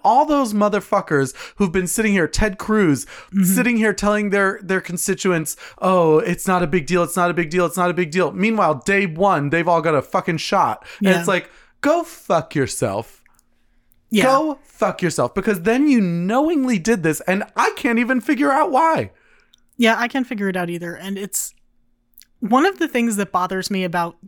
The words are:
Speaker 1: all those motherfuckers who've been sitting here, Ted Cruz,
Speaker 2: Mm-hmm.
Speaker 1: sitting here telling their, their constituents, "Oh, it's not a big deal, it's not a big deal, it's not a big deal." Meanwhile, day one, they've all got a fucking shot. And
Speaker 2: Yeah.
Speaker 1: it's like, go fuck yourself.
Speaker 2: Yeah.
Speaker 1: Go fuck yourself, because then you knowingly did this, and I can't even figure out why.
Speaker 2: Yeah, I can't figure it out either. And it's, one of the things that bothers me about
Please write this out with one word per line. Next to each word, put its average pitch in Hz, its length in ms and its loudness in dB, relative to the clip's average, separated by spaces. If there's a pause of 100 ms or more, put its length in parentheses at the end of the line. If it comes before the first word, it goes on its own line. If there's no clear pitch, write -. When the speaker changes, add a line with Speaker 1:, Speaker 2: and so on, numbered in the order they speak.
Speaker 1:
all 254 220 4
those 277 260 0
motherfuckers 196 800 0 (240)
who've 190 160 0
been 185 140 0
sitting 214 260 0
here, 170 160 2
Ted 208 300 0
Cruz, 190 480 2
Speaker 2:
Mm-hmm. - 380 -2
Speaker 1:
sitting 226 340 2
here 214 160 2
telling 208 360 -2
their, 196 320 0
their 185 200 -2
constituents, 180 760 -2 (220)
"Oh, 170 400 4
it's 175 280 -2
not 180 160 2
a 175 40 0
big 156 200 -2
deal, 175 180 2
it's 170 120 -6
not 175 140 2
a 165 40 -4
big 170 140 -2
deal, 175 160 0
it's 165 120 -4
not 180 140 0
a 165 40 -4
big 170 160 -2
deal." 170 220 0
Meanwhile, 185 520 0
day 196 220 2
one, 160 440 0
they've 165 180 0
all 170 120 4
got 156 140 0
a 135 80 2
fucking 185 360 -2
shot. 151 460 0 (140)
And 196 100 2
Speaker 2:
Yeah. 185 120 4
Speaker 1:
it's 175 80 -4
like, 180 200 -2 (320)
go 320 220 0
fuck - 520 -4
yourself. 117 680 -4 (880)
Speaker 2:
Yeah. 220 140 2
Speaker 1:
Go 277 400 2
fuck - 380 -4
yourself, 147 320 -2
because 190 280 -2
then 254 260 2
you 247 120 4
knowingly 233 800 0
did 185 240 0
this, 156 200 0
and 190 220 -2 (120)
I 415 200 0
can't 233 220 0
even 247 220 0
figure 285 320 0
out 311 180 2
why. 285 420 0 (640)
Speaker 2:
Yeah, 226 220 4
I 240 100 -2
can't 262 180 -2
figure 202 220 -4
it 180 80 -4
out 175 140 -4
either. 175 240 -8
And 196 240 -10
it's, - 340 -8 (920)
one 254 220 2
of 392 120 -2
the 320 100 -2
things 233 280 -2
that 202 160 -4
bothers 185 380 -4
me 190 140 -2
about 170 320 -4 (120)